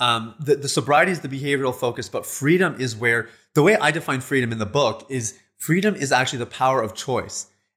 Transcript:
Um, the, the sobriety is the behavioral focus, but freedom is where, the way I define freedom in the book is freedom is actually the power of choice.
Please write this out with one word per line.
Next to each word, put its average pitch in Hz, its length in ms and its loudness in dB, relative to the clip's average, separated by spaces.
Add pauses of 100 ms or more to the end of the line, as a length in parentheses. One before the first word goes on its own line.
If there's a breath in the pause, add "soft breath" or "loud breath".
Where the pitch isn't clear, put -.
Um, 117 380 0
the, 143 180 2
the 139 120 -8
sobriety 151 440 4
is 160 80 -6
the 143 80 -10
behavioral 135 460 -2
focus, 120 340 -4
but - 180 -8
freedom 160 520 2
is 120 160 -4
where, 117 340 0 (260 loud breath)
the 147 80 6
way 202 140 6
I 151 160 2
define 143 280 -2
freedom 127 300 0
in 113 80 -6
the 110 80 -2
book 117 420 0
is 120 300 -6 (200 soft breath)
freedom 190 360 0
is 139 160 -4
actually 127 300 0
the 117 60 -4
power 131 360 0
of 107 120 -6
choice. - 520 -6 (300)